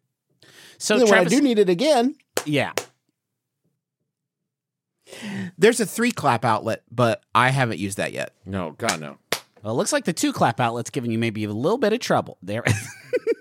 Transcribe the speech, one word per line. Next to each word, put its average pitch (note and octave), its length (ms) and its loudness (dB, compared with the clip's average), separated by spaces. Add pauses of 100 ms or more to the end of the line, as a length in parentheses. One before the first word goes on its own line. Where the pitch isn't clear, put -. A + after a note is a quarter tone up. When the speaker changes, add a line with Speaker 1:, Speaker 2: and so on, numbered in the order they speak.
(760)
Speaker 1:
So G#3+ 220 0
Speaker 2:
then B3 80 6
when G#3+ 80 8
I - 80 8
Speaker 1:
Travis E3+ 100 0
Speaker 2:
do C4 80 6
need B3 180 4
it G3 120 4
again. B3 440 2 (300)
Speaker 1:
Yeah. C3 280 -2 (2750)
Speaker 2:
There's A3+ 240 2
a G#3 60 -2
three A#3 260 -2
clap B2 320 0
outlet, A2 460 -2
but A#2 320 0 (120)
I B2 160 4
haven't B2+ 280 -2
used G2 180 -4
that D#2 160 -4
yet. B1+ 220 -8 (100)
Speaker 3:
No, F2+ 280 -8
God, G2+ 280 -4
no. C#2+ 160 -14 (460)
Speaker 1:
Well, G#2 100 -6
it A#2+ 40 -4
looks - 160 -2
like D4 120 -2
the F3+ 80 0
two C#4+ 200 -2
clap C3+ 280 0
outlet's A#2+ 300 -2
giving A#2+ 200 -4
you A2+ 80 0
maybe A2 260 -2
a G#2 60 -4
little C3 280 -2
bit G#3 140 2
of A#3 80 -2
trouble - 420 -2
there. G#2 260 -6
<laughs> G#2 60 4 (680)